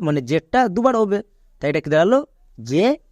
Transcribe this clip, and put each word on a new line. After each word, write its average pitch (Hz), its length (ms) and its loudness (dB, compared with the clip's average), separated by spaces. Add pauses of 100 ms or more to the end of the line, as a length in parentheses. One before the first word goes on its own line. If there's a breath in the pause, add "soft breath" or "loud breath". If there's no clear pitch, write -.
মানে 147 140 0 (100)
জেডটা 156 300 -2 (160)
দুবার 240 260 2
হবে, 202 180 0 (400)
তাই 143 120 -4
এটা 151 120 -2
কি 147 100 -10
দাঁড়ালো? 196 260 4 (500)
জে 156 140 0 (280)